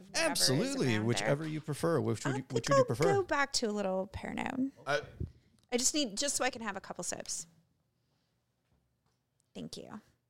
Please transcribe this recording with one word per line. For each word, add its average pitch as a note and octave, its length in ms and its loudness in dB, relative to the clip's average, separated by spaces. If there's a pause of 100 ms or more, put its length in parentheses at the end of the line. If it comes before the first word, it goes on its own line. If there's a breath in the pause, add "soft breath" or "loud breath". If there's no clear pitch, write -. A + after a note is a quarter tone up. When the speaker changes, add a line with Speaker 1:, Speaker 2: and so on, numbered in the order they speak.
Speaker 1:
whatever G3 60 -14
is - 160 2
Speaker 2:
Absolutely. A3 560 4
Speaker 1:
around A#2 80 4
there. G#2+ 80 2
Speaker 2:
Whichever A#2 440 2
you D#3 140 -4
prefer. D#3 400 0
Which A2+ 240 0
would C#3+ 80 0
Speaker 1:
I'll C3 60 -2
Speaker 2:
you, C3+ 140 -6
which - 140 0
Speaker 1:
go, - 100 4
Speaker 2:
would - 20 8
you B4+ 60 8
prefer? G4+ 320 2
Speaker 1:
go G4 60 4
back C#4+ 320 0
to B3 140 0
a G#3 40 -2
little G3 440 -2
Pernod. - 540 -4 (160)
Speaker 3:
I D3 140 0 (720)
Speaker 1:
I B3 40 2
just A#3+ 180 2
need, C4 220 -2
just C#4+ 200 -2
so C4+ 80 0
I B3+ 60 0
can A3+ 120 -10
have G3+ 140 -6
a F#3+ 40 -8
couple - 240 -10
sips. - 420 -8 (2000)
Thank - 220 -12
you. - 120 -16 (420)